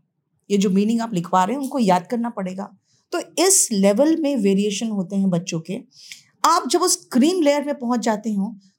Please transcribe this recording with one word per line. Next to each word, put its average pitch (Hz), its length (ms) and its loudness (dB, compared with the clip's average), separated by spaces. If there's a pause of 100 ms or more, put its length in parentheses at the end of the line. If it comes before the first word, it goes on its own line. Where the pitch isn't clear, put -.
(500)
ये 202 80 2
जो 196 120 2
meaning 208 300 2
आप 226 140 -6
लिखवा 185 300 0
रहे 226 120 -2
हैं 285 60 -6
उनको 269 160 -6
याद 180 280 2
करना 233 240 -4
पड़ेगा।" 190 400 -8 (420)
तो 349 80 -4 (180)
इस 381 340 2
level 208 440 4
में 285 200 -2
variation 202 520 0
होते 196 280 -6
हैं 196 140 0
बच्चों 170 300 -4
के। 190 200 -10 (640)
आप - 240 2
जब 320 140 0
उस 359 140 0 (160)
क्रीम 330 300 2
layer 285 220 2
में 285 100 -4
पहुंच 247 260 -4
जाते 220 320 -2
हो 202 220 -4 (240)